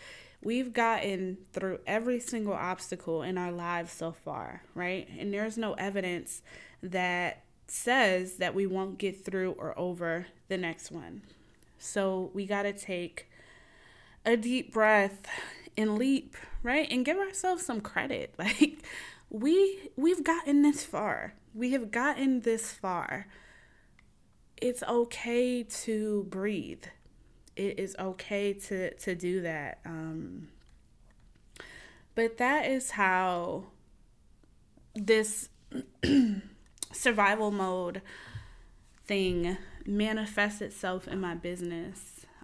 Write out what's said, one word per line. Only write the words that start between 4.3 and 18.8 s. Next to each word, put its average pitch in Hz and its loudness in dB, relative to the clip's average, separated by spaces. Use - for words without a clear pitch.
right? 180 -4
And 202 -2
there's 220 -2
no 220 -2
evidence 185 -4
that 180 -2
says 190 2
that 180 0
we 196 2
won't 190 -2
get 190 -4
through 185 -2
or - -6
over 175 -2
the 190 -2
next 170 -6
one. 165 -12
So 190 -2
we 196 -4
gotta 202 0
take 180 -8
a 233 6
deep 240 -2
breath 208 6
and 214 4
leap, 262 2
right? 269 2
And 247 2
give 320 2
ourselves 370 0
some 226 -2
credit. - -4
<laughs> - -8
Like, 254 2